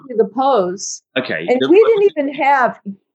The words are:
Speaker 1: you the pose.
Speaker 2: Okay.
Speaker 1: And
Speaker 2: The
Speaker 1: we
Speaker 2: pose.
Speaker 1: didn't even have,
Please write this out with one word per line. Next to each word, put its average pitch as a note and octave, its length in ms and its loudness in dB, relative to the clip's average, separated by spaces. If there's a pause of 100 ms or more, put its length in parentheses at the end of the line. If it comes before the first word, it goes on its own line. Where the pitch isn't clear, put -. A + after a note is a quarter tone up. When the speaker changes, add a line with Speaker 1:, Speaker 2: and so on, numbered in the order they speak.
Speaker 1:
you A#3+ 80 -10
the G#3+ 160 0
pose. G#3+ 680 -2 (140)
Speaker 2:
Okay. E2+ 320 -6
Speaker 1:
And B3 100 2
Speaker 2:
The C4 100 -2
Speaker 1:
we G4 140 8
Speaker 2:
pose. G#4+ 40 6
Speaker 1:
didn't G#4 300 2
even C#4 180 -4
have, C4+ 440 0 (360)